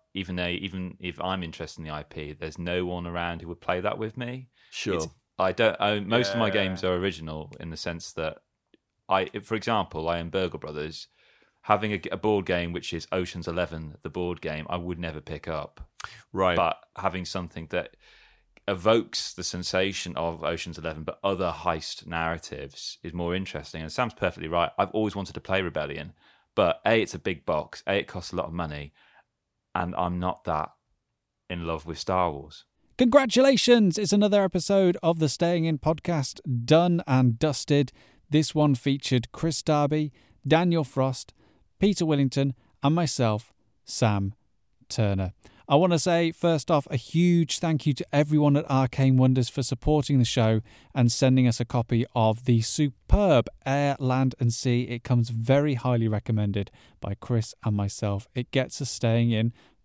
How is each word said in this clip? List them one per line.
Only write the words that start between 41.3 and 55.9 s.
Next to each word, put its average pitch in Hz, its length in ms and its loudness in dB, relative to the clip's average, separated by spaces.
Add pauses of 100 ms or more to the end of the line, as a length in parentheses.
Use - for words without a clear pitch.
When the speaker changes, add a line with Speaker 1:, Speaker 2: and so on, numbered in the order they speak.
Speaker 4:
Peter 190 240 2
Willington, 139 480 2 (300)
and 147 120 4
myself, 123 580 0 (320)
Sam 101 500 0 (540)
Turner. 98 440 0 (360)
I 143 80 12
want 175 180 8
to 165 40 6
say, 170 340 4
first 165 380 2
off, 147 200 4
a 139 60 0
huge 170 600 4
thank 160 280 0
you 139 80 4
to - 180 -8
everyone 147 440 4
at - 140 0
Arcane 131 460 4
Wonders 127 320 4
for - 140 -4
supporting 143 560 0
the 123 60 6
show 110 360 2 (340)
and 120 160 4
sending 127 380 4
us 117 120 0
a 120 40 -2
copy 120 400 0 (100)
of 113 300 2
the 117 160 4
superb 151 880 2 (160)
Air, 143 340 2
Land 131 400 2
and 117 140 2
Sea. 123 300 0
It 120 200 -6
comes 120 280 2
very 131 440 2
highly 120 340 0